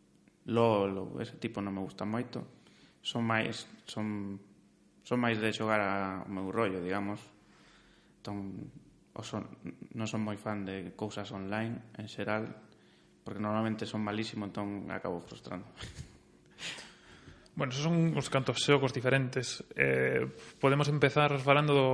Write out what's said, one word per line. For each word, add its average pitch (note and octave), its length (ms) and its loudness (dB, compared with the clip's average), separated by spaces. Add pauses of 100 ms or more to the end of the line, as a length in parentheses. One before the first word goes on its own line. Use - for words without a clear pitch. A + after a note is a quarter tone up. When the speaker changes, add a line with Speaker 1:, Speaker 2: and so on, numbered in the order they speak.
(460)
Speaker 1:
LOL A2 520 4
ou F#2+ 100 -6 (140)
ese - 200 -10
tipo G#2+ 200 -4
non G2 120 -4
me G2 80 -4
gustan G#2 280 -6
moito. B2 360 -4 (560)
Son A#2 240 -2
máis, A2 400 0 (240)
son, G#2 480 -4 (640)
son - 160 -2
máis A#2 240 2
de A2 80 2
xogar A2 320 2
a, G2 440 0
o - 40 -10
meu F#2+ 240 -4
rollo, F#2+ 300 0
digamos. G2+ 340 -2 (1040)
Entón, G2+ 480 -8 (440)
o - 120 -10
son, - 240 -6 (480)
non A2 80 -2
son A2 160 -2
moi G#2+ 160 -2
fan G#2 300 -4
de F#2+ 260 -8
cousas G#2 400 -6
online G#2+ 480 -4 (160)
en G#2 80 -8
xeral, G#2+ 400 -4 (800)
porque G2+ 160 -6
normalmente G#2+ 480 0
son G#2+ 160 -4
malísimo, G#2+ 400 -4
entón G2+ 480 -6
acabo F#2 280 -4
frustrando. - 520 -12
<laughs> - 40 -20 (1800)
Speaker 2:
Bueno, C3 160 0
esos C#3 80 -2
son E3 320 4
uns C#3 160 -2
cantos C3 320 2
xogos C3+ 320 6
diferentes. B2+ 800 0
Eh, C3 480 4 (400)
podemos C#3 240 6
empezar D3 400 6 (160)
falando C#3+ 320 6
do, C3+ 180 6